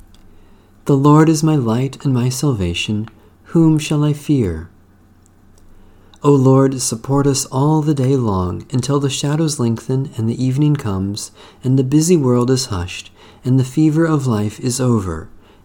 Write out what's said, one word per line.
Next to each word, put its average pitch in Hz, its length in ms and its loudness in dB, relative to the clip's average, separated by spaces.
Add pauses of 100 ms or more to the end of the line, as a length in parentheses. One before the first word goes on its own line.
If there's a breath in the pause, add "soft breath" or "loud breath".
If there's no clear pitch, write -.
(840 soft breath)
The 147 120 2
Lord 147 320 6
is 156 140 0
my 156 140 2
light 127 480 -2
and 135 100 0
my 123 140 0
salvation. 107 800 -4 (360 soft breath)
Whom 160 360 2
shall 151 240 -2
I 147 80 0
fear? 104 580 -2 (1600 soft breath)
O 143 40 4
Lord, 135 500 4
support 135 460 -2
us 135 260 0
all 151 300 0
the 151 100 0
day 135 240 0
long, 98 540 -2
until 139 280 -2
the 139 120 -2
shadows 151 500 -4
lengthen 127 560 -4
and 113 100 -4
the 120 160 -4
evening 143 320 0
comes, 98 580 -6 (300 loud breath)
and 131 160 2
the 135 60 2
busy 156 320 2
world 123 340 2
is 127 160 0
hushed, 92 440 -8 (340 loud breath)
and 127 160 2
the - 20 2
fever 156 440 2
of 151 200 0
life 104 320 -2
is 127 220 -4
over, 95 480 -2 (360 soft breath)